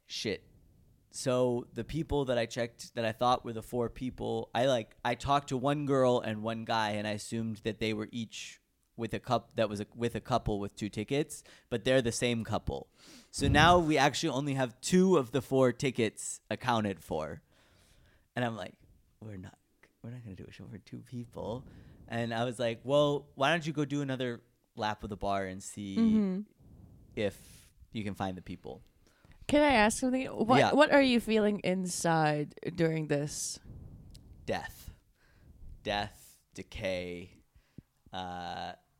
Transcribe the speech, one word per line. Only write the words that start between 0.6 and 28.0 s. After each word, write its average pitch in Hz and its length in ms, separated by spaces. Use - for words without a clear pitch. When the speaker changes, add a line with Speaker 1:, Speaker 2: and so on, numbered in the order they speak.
Speaker 1:
So 127 640
the 117 80
people 143 440
that 123 120
I 117 80
checked - 480
that 117 100
I 110 60
thought 123 340
were 120 80
the 110 100
four 120 280
people, 113 640
I, 123 120
like, 123 280
I 120 120
talked 139 320
to 131 80
one 143 280
girl 131 360
and 107 240
one 113 200
guy, 110 260
and 107 180
I - 20
assumed 113 540
that 107 160
they 110 120
were 107 200
each - 480
with 113 180
a 104 40
coup-, 117 240
that 110 120
was 104 120
a, 104 60
with 117 180
a 107 60
couple 110 400
with 101 160
two 107 120
tickets, 139 540
but 117 140
they're 131 180
the 117 100
same 120 320
couple. 87 420
So - 160
now 160 320
we 156 180
actually 143 320
only 139 240
have 131 260
two 185 360
of 131 160
the 135 100
four 131 300
tickets - 760
accounted 107 540
for. 78 400
And 123 80
I'm 113 120
like, 95 180
"We're 107 180
not, 92 200
we're 117 60
not 123 120
gonna 98 140
do 87 120
a - 40
show - 180
for 101 80
two - 220
people." 117 640
And 117 260
I 117 120
was 127 160
like, 117 240
"Well, 143 500
why 139 160
don't 165 160
you 165 60
go 147 120
do 143 180
another 127 380
lap 107 260
of 107 80
the 101 60
bar 98 300
and 92 160
see - 340
Speaker 2:
Mm-hmm. 214 440
Speaker 1:
if 104 200
you 107 120